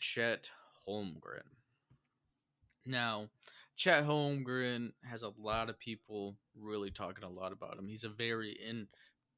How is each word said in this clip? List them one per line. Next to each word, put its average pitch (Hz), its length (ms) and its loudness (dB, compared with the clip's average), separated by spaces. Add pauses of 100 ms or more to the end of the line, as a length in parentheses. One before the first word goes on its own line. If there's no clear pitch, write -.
Chet - 500 0 (380)
Holmgren. 98 580 -6 (1400)
Now, 117 460 0 (460)
Chet 156 280 8
Holmgren 127 880 2 (100)
has 120 200 -10
a 107 80 -4
lot 107 380 0
of 110 120 -6
people 104 580 -6 (160)
really 107 380 -4
talking 98 320 -6
a 92 40 -8
lot 92 220 -6
about - 260 -10
him. 98 120 -8
He's 107 160 -8
a 113 40 -4
very 110 440 -2
in-, 113 340 -8 (520)